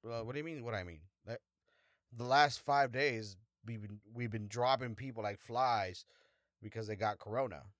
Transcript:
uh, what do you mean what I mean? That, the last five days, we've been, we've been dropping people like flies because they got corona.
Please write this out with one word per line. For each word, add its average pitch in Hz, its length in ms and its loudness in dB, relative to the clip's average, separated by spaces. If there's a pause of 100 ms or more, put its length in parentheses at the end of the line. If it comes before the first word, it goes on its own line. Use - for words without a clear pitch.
uh, 117 200 -4
what 120 80 -6
do 139 60 -4
you 151 60 -6
mean 156 200 -8
what 117 100 -2
I 98 80 -2
mean? 85 200 -10 (220)
That, - 160 -8 (720)
the 117 120 -6
last 139 360 6
five 143 300 4
days, 113 460 0 (280)
we've 110 180 -8
been, 104 180 -12 (120)
we've 120 180 -4
been 107 180 -4
dropping 120 480 2
people 123 260 -8
like 101 160 -4
flies 117 680 0 (560)
because 110 280 -8
they 107 80 -4
got 104 240 0
corona. 107 420 -4 (180)